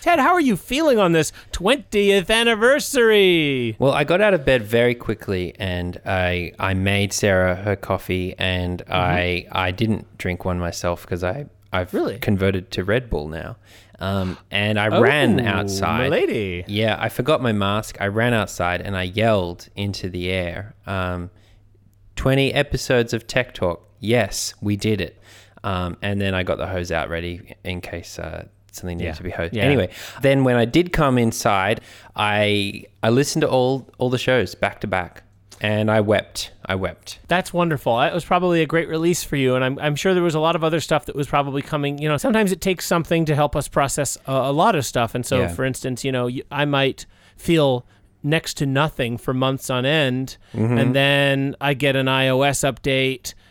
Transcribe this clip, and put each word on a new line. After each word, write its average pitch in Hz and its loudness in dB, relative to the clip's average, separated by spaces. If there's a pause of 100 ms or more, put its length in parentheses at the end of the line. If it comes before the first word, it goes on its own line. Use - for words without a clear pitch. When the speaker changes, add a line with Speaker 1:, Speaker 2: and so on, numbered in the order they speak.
Speaker 1:
Ted, 330 4
how 285 4
are 349 4
you 254 2
feeling 269 2
on 175 4
this 160 2 (200)
twentieth 202 2
anniversary? 214 4
Speaker 2:
Well, 135 4
I 147 2
got 170 2
out 208 6
of 147 -4
bed 131 4
very 117 2
quickly 101 -4
and 90 -4
I, 90 0
I 95 0
made 98 0
Sarah 92 2
her 98 -2
coffee 92 -4
and 90 -2
Speaker 1:
Mm-hmm. 90 -8
Speaker 2:
I, 90 0
I 92 -2
didn't 107 -2 (140)
drink 90 -6
one 90 -2
myself 87 -4
'cause 90 -4
I, 95 -4 (280)
I've - -4
Speaker 1:
Really? 226 -2
Speaker 2:
converted 95 0
to 95 -4
Red 113 -2
Bull 78 -4
now. 78 -10 (460)
Um, 95 -2 (120)
and 104 0
I 104 2
ran 139 4
Speaker 1:
Oh, - -2
Speaker 2:
outside. 95 0
Speaker 1:
milady. 117 -2
Speaker 2:
Yeah, 104 0
I 110 -2
forgot 131 0
my 123 0
mask. 101 -2
I 101 0
ran 113 2
outside 90 -2
and 95 -6
I 92 -2
yelled 95 0
into 101 -6
the 87 -4
air, 92 -6 (140)
um, 90 -4 (880)
"Twenty 135 2
episodes 131 0
of 113 -6
Tech - -2
Talk. - -4 (120)
Yes, 110 0
we 104 0
did 104 -2
it." - -8 (440)
Um, 90 -4
and 101 -2
then 98 0
I 92 0
got 87 -2
the - -4
hose 87 -6
out 78 -2
ready 87 -8
in 90 -6
case, - -12
uh, 82 -12 (260)
something 87 -10
needed 87 -6
Speaker 1:
Yeah. 78 -8
Speaker 2:
to 80 -12
be 90 -8
hosed. 85 -6
Speaker 1:
Yeah. 104 -2
Speaker 2:
Anyway, 127 2 (320)
then 135 4
when 123 4
I 117 4
did 165 2
come 139 2
inside, 113 0 (340)
I, 104 0 (180)
I 113 2
listened 143 2
to 143 0
all, 127 0 (120)
all 127 0
the 123 0
shows - 0
back - -4
to 113 -4
back. 92 -4 (400)
And 107 2
I 110 4
wept. - -2 (140)
I - -4
wept. - -6
Speaker 1:
That's 180 -2
wonderful. 147 0
It 160 2
was 170 -4
probably 180 2
a - 2
great 160 0
release 165 0
for - -6
you, 131 2
and 127 0
I'm, 131 0
I'm 147 0
sure 190 0
there 180 2
was 170 2
a 156 0
lot 165 2
of 156 -2
other 160 0
stuff 151 -2
that - -10
was 147 -4
probably 143 0
coming. 143 -4
You 151 -2
know, 147 2
sometimes 214 2
it 185 -4
takes 185 -2
something 165 2
to 147 0
help 147 0
us 143 -2
process 139 -2
a, 135 -6
a 135 0
lot 180 4
of 139 0
stuff. 117 -2
And 123 -4
so, 127 0
Speaker 2:
Yeah. 120 0
Speaker 1:
for 87 -4
instance, 131 -4
you 135 -2
know, 123 -2
y-, 123 -4 (100)
I 143 -2
might 135 0 (320)
feel 139 2 (380)
next 156 -2
to 151 -2
nothing 135 0
for 131 -4
months 131 -2
on 127 -2
end, 131 0 (160)
Speaker 2:
Mm-hmm. 113 2
Speaker 1:
and 135 2
then 139 2
I 143 0
get 135 0
an 135 2
I 131 2
O 131 2
S 139 2
update, 135 -2 (160)